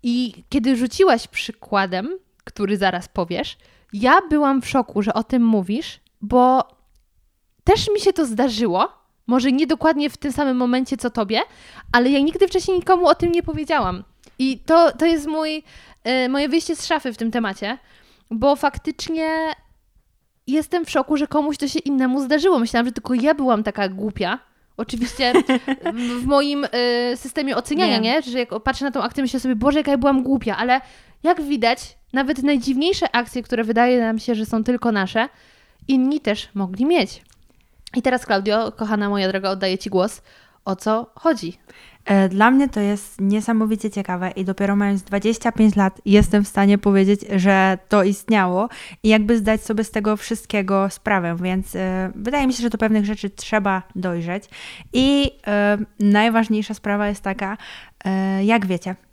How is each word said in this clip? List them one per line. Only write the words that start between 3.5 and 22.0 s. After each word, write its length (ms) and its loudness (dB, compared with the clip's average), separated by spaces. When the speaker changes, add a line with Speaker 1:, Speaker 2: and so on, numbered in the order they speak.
Speaker 1:
ja 280 4
byłam 320 2
w 60 -10
szoku, 340 -2
że 120 -2
o 100 -2
tym 200 0
mówisz, 560 0
bo 480 2
też 300 2
mi 60 0
się 120 2
to 140 0
zdarzyło, 640 0
może 260 2
nie 140 2
dokładnie 440 0
w 60 -20
tym 160 -6
samym 240 0
momencie, 400 0
co 140 -4
tobie, 300 -2
ale 180 4
ja 100 4
nigdy 280 2
wcześniej 280 -2
nikomu 300 2
o 80 6
tym 180 0
nie 100 0
powiedziałam. 600 -4
I 200 0
to, 340 4
to 140 0
jest 200 2
mój, 360 -4
y, 40 0
moje 200 0
wyjście 280 0
z 100 -12
szafy 260 -2
w 40 -14
tym 140 -4
temacie, 480 -4
bo 260 2
faktycznie 960 -4
jestem 380 -2
w 60 -10
szoku, 260 0
że 100 0
komuś 320 -2
to 100 -4
się 100 -4
innemu 440 0